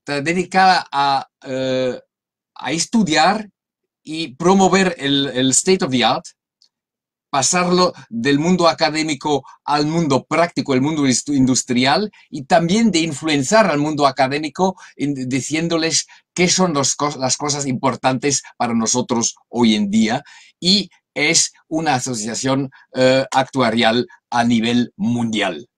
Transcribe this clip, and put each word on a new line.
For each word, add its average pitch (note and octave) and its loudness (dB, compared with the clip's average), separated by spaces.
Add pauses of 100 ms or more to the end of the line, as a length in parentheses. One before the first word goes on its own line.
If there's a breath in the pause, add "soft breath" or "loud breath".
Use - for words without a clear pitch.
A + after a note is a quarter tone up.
está C#3+ -6
dedicada F3+ 2
a, C#3 0 (160)
eh, C3 -4 (540)
a - -8
estudiar E3+ 0 (520)
y D#3 -8
promover F#3 2
el, C#3 -2
el C3 0
state F#3+ 2
of C#3 -4
the B2 0
art, B2+ 0 (1040)
pasarlo F3+ 0 (160 loud breath)
del C3+ 0
mundo E3+ 2
académico D#3 -2 (180 loud breath)
al D3 0
mundo D#3 0
práctico, D#3 -2
el B2+ 2
mundo D3 0
instu-, C3 -2
industrial, C3 0 (200 soft breath)
y C#3+ -12
también F#3 4
de E3+ -2
influenciar D#3+ 2
al D3+ 0
mundo D3 0
académico D#3 0 (220 loud breath)
en, C#3 -4
diciéndoles D#3+ -2 (280 soft breath)
qué F3 2
son F3+ 2
los C#3 -2
cos-, D3 -4
las B2+ -2
cosas C#3+ -6
importantes C3 -2 (140)
para A#2 -4
nosotros A2+ -2 (120)
hoy A2+ 2
en G#2 -2
día, A2 0 (340 loud breath)
y F#3 0 (240 soft breath)
es D3+ 0 (160 soft breath)
una D#3+ -2
asociación, B2+ -4 (240 soft breath)
eh, C3 2
actuarial A#2+ 0 (220 soft breath)
a A#2+ 0
nivel A#2+ 2
mundial. G#2 -4